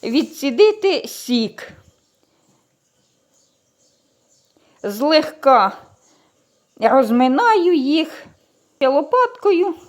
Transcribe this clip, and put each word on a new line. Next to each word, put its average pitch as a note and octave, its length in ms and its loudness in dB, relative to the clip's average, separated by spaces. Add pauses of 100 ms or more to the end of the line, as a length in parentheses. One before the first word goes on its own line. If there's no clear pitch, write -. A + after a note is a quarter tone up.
відцідити E4 1040 -2
сік. - 640 -6 (3000)
Злегка B3 920 0 (1080)
розминаю C4+ 920 2
їх D#4 520 -2 (540)
лопаткою F4+ 960 0 (140)